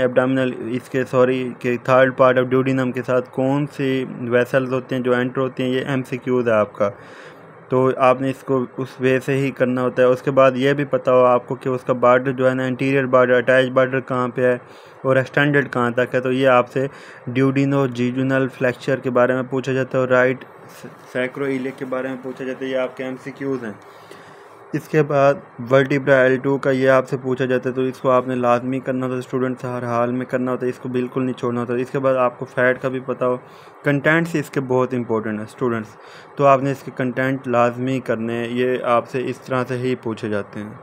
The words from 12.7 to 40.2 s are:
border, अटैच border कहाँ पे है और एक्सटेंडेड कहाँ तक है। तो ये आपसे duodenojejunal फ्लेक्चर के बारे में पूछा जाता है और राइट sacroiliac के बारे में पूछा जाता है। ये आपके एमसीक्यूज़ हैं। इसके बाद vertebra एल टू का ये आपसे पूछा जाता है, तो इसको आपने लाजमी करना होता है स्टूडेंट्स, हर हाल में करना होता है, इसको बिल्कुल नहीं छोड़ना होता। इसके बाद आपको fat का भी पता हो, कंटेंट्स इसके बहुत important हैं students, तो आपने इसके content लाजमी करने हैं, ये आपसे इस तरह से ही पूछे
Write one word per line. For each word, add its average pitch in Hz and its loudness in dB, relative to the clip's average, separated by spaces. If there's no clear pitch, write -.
border, 127 4
अटैच 127 4
border 131 2
कहाँ 123 -2
पे 127 -2
है 123 2
और 131 2
एक्सटेंडेड 143 2
कहाँ 120 0
तक 123 -2
है। 127 2
तो 127 -2
ये 135 2
आपसे 127 2
duodenojejunal 135 0
फ्लेक्चर 127 -2
के 131 -4
बारे 123 4
में 127 -4
पूछा 131 -4
जाता 131 -2
है 127 2
और 123 -2
राइट 127 2
sacroiliac 131 -4
के 139 -8
बारे 131 -6
में 127 -10
पूछा 131 -12
जाता 131 -8
है। 131 -6
ये 131 -4
आपके 127 -6
एमसीक्यूज़ 131 -8
हैं। 107 -10
इसके 151 0
बाद 139 2
vertebra 135 4
एल 131 4
टू 139 0
का 139 -2
ये 131 2
आपसे 131 2
पूछा 127 -2
जाता 127 0
है, 123 -6
तो 131 -2
इसको 131 -2
आपने 127 2
लाजमी 123 0
करना 131 -4
होता 127 -4
है 123 -6
स्टूडेंट्स, 127 -4
हर 123 -6
हाल 120 0
में 127 -4
करना 127 -2
होता 127 -2
है, 123 0
इसको 127 -10
बिल्कुल 123 -2
नहीं 127 -2
छोड़ना 120 -4
होता। 120 -4
इसके 127 -4
बाद 131 2
आपको 123 -2
fat 127 0
का 135 -4
भी 127 -6
पता 127 -4
हो, 123 0
कंटेंट्स 156 2
इसके 147 -2
बहुत 127 0
important 110 -2
हैं 107 -10
students, 113 -6
तो 143 2
आपने 139 4
इसके 135 -8
content 131 -4
लाजमी 123 0
करने 117 -4
हैं, 117 -4
ये 123 -2
आपसे 120 0
इस 127 -8
तरह 127 -2
से 127 -6
ही 127 -2
पूछे 110 -6